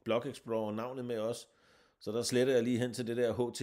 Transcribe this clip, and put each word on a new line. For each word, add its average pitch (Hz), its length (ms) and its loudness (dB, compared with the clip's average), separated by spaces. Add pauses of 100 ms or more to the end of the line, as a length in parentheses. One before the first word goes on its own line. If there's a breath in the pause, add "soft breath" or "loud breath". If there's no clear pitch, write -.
Block 113 220 0
Explorer 110 460 -4
navnet 123 340 -6
med 120 120 -4
også. 113 300 -4 (520 soft breath)
Så - 120 -6
der 117 100 0
sletter 123 320 4
jeg 120 100 6
lige 120 160 2
hen 123 140 0
til 120 140 -6
det 117 100 -2
der 120 160 2
H 120 200 0
T - 100 -10